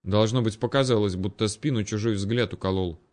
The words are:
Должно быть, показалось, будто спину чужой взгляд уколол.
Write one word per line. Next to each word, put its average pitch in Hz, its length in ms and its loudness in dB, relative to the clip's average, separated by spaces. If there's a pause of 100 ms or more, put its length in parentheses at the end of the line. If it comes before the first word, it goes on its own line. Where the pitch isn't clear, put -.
Должно 110 380 2
быть, 110 160 -2
показалось, 113 600 2
будто 95 320 -2
спину 117 340 -2
чужой 107 300 -2
взгляд 104 400 -2
уколол. 92 480 -4 (120)